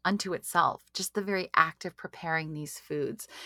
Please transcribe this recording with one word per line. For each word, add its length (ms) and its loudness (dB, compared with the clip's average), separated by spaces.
unto 280 0
itself, 500 2
just 220 -6
the 80 0
very 320 0
act 300 4
of 120 -8
preparing 560 -2
these 260 -8
foods. 480 -4